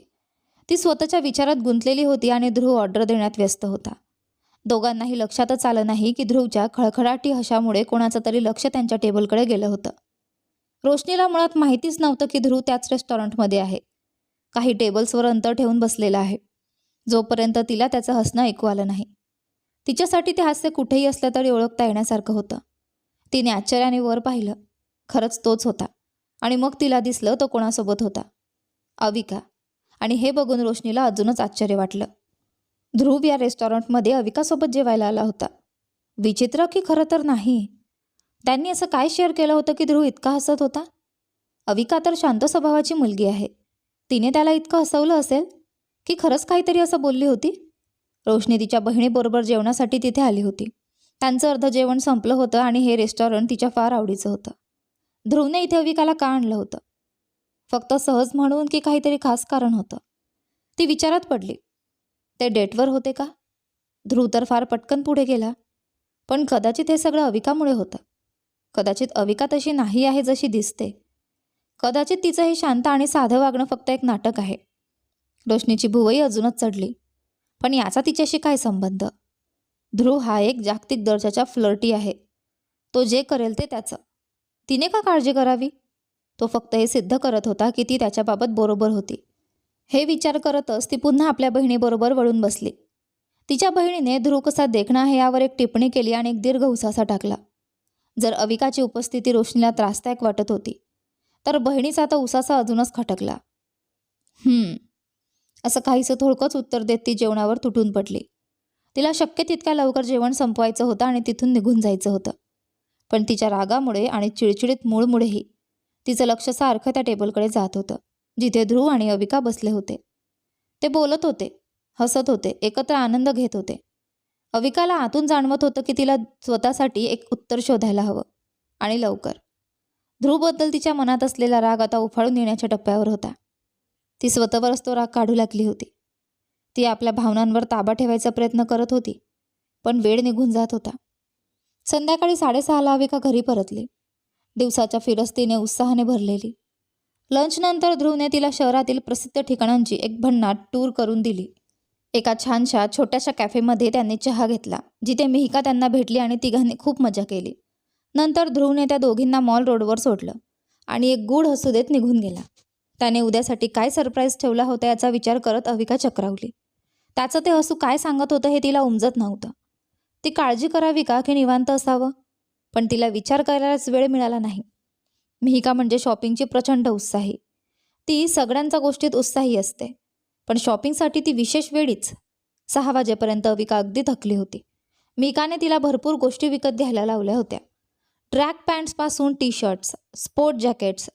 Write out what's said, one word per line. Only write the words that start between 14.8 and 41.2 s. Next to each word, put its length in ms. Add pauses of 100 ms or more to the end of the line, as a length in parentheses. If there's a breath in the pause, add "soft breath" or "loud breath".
अंतर 260
ठेवून 280
बसलेला 400
आहे, 180 (720)
जोपर्यंत 480 (120)
तिला 180
त्याचं 260
हसणं 280
ऐकू 260
आलं 200
नाही. 180 (800)
तिच्यासाठी 440
ते 100
हास्य 280
कुठेही 360
असलं 300
तरी 140
ओळखता 360
येण्यासारखं 480
होतं. 240 (760)
तिने 160
आश्चर्याने 500
वर 200
पाहिलं. 340 (560)
खरंच 360
तोच 200
होता. 200 (560)
आणि 140
मग 260
तिला 180
दिसलं 400
तो 80
कोणासोबत 540
होता. 200 (760)
अविका. 420 (600)
आणि 160
हे 160
बघून 280
रोशनीला 460
अजूनच 360
आश्चर्य 340
वाटलं. 300 (920)
ध्रुव 260
या 140
रेस्टॉरंटमध्ये 760
अविकासोबत 600
जेवायला 320
आला 160
होता. 240 (800)
विचित्र 420
की 220
खरं 240
तर 120
नाही? 440 (760)
त्यांनी 240
असं 160
काय 240
शेअर 220
केलं 220
होतं 200
की 120
ध्रुव 180
इतका 280
हसत 280
होता? 240 (840)